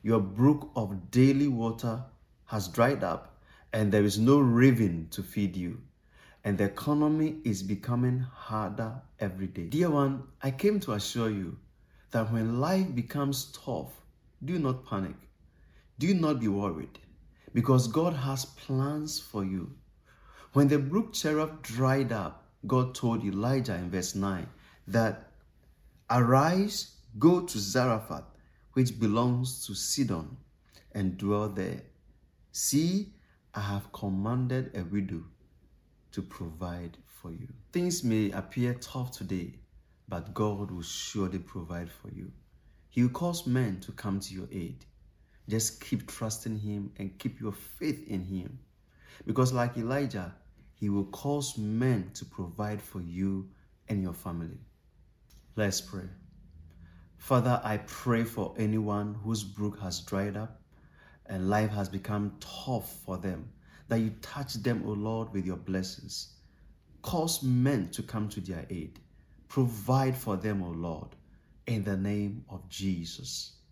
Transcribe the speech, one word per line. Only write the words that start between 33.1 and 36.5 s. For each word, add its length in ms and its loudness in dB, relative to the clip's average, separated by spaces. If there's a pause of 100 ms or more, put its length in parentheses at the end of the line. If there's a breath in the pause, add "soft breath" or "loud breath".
I 60 -6
have 300 -4
commanded 840 -2
a 60 -4
widow 400 -2 (880)
to 100 -6
provide 840 -10